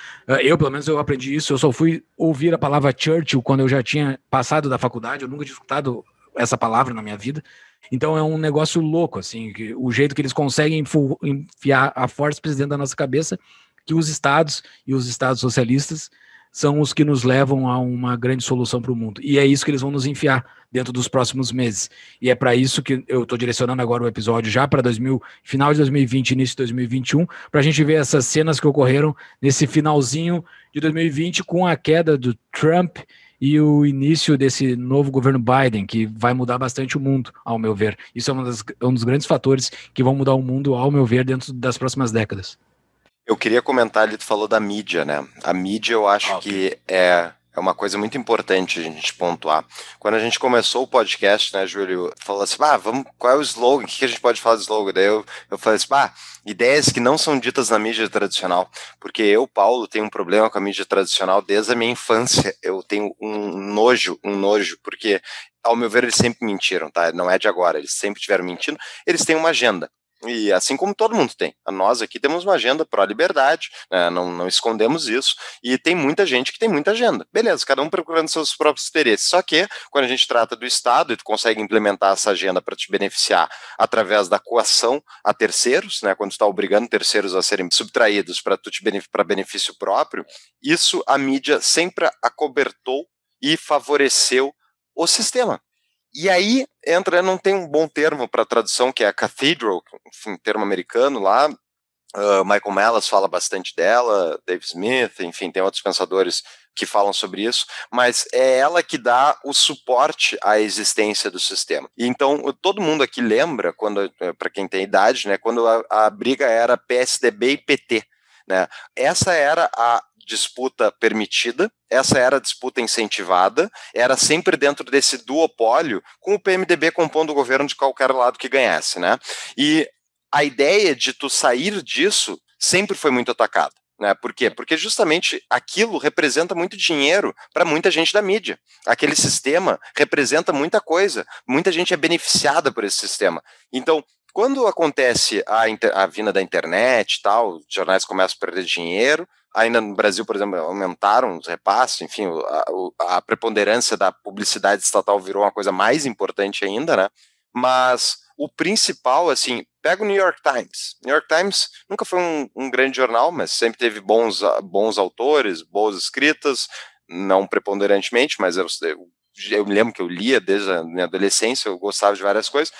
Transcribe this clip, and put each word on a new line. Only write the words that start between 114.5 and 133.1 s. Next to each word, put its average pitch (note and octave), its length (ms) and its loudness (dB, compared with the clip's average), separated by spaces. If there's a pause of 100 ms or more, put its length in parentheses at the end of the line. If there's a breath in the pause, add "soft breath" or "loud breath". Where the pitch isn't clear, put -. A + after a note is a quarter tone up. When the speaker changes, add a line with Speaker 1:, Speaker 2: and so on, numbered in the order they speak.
Speaker 2:
quem G2 160 -6
tem F#2+ 160 -4
idade, G#2 460 2
né, G2 100 0
quando A#2 260 -2
a, A2+ 240 2
a G#2+ 220 4
briga A#2 340 -2
era A#2 320 4
P - 200 -4
S B2+ 240 0
D A#2+ 100 2
B A2+ 220 0
e D3 40 0
P C#3+ 220 0
T, A2 240 -2 (460 soft breath)
né? F#2 180 2 (300 loud breath)
Essa E3+ 360 0
era D#3+ 440 2
a A#2 260 2 (240)
disputa A2+ 640 -2
permitida, A#2 800 -2 (160)
essa C3 280 2
era C3 200 4
a C3 40 -2
disputa - 400 -6
incentivada, G#2+ 880 0 (240 loud breath)
era B2 240 2
sempre E3 400 2
dentro C#3+ 320 -2
desse C3+ 300 2
duopólio, C3 800 0 (200 soft breath)
com G3 140 -2
o G3+ 40 0
P F#3+ 140 0
M F#3 120 0
D F3 120 2
B D#3+ 160 0
compondo D#3 380 0
o D3+ 40 -6
governo C3+ 320 2
de C#3 80 -8
qualquer C3+ 380 0
lado B2 260 0
que C3 100 -8
ganhasse, G#2 520 0
né? G2 180 2 (400 loud breath)
E D3+ 320 2 (400)
a D3 140 2
ideia D3 500 2
de B2+ 180 -2
tu - 160 -8
sair D3+ 540 0
disso C3 580 -2 (200)
sempre F#3+ 360 0
foi D3+ 140 0